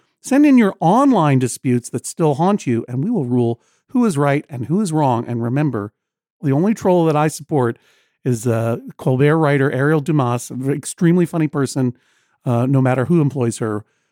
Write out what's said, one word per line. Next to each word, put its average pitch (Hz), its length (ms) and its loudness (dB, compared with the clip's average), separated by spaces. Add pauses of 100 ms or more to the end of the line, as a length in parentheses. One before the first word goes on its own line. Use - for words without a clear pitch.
(220)
Send 285 240 2
in 269 120 6
your 208 240 4
online 180 580 4
disputes 123 520 -2
that 127 140 -8
still 151 280 0
haunt 180 340 -2
you, 117 220 0
and 127 140 -4
we 208 60 -4
will 202 160 -2
rule 120 360 0 (280)
who 247 160 0
is 170 120 0
right 143 320 0
and 135 160 -10
who 180 160 -2
is 180 100 -4
wrong. 127 340 0
And 117 160 -6
remember, 120 520 -2 (480)
the 143 100 0
only 180 220 2
troll 180 320 2
that 156 100 2
I 151 140 0
support 131 500 -2 (460)
is, 120 200 -2
uh, 113 320 0 (200)
Colbert 147 400 2
writer 143 340 0
Ariel 143 300 0
Dumas, 131 500 -2
an 131 180 -6
extremely 170 560 0
funny 160 220 -2
person, 131 480 -2 (480)
uh, 120 220 0
no 135 160 2
matter 127 240 0
who 170 160 2
employs 127 380 -2
her. 107 260 -6 (260)